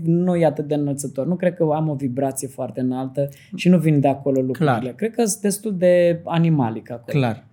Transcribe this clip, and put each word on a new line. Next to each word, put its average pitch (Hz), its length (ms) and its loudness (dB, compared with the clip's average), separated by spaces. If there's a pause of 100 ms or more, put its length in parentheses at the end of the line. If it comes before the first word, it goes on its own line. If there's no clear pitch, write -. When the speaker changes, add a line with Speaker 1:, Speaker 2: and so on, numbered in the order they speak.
Speaker 1:
nu 175 300 2
e 165 100 2
atât 147 220 0
de 151 60 -2
înălțător. 143 540 -4
Nu 180 80 -2
cred 175 200 0
că 165 80 0 (100)
am 156 160 -2
o 147 40 -2
vibrație 131 540 -4
foarte 123 320 -10
înaltă 131 500 -4 (260)
și 180 140 2
nu 180 80 8
vin 151 220 4
de 139 80 4
acolo 135 340 0
lucrurile. 131 380 0
Speaker 2:
Clar. 123 140 -6
Speaker 1:
Cred 220 220 -6
că 233 100 0
sunt - 160 -4
destul 202 360 -4
de 175 480 4
animalic 143 680 0
acolo. 120 280 -6
Speaker 2:
Clar. 120 340 -2